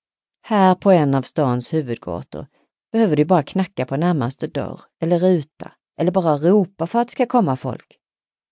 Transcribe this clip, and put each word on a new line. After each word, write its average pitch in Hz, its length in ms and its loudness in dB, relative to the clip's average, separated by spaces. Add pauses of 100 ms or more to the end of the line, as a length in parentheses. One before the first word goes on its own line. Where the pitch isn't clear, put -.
(420)
"Här 190 340 2
på 196 160 2
en 147 240 4
av 135 60 0
stans 127 520 -2
huvudgator 120 760 -6 (440)
behöver 220 240 2
du 147 100 2
bara 165 180 2
knacka - 420 -6
på 143 120 -6
närmaste 151 500 -2
dörr 139 340 -8 (180)
eller 170 200 0
ruta 180 520 -2 (260)
eller 170 140 0
bara 170 260 0
ropa 180 500 0
för 233 120 -2
att 240 80 -2
det - 40 -20
ska 254 140 -2
komma 202 300 0
folk." - 440 -12 (520)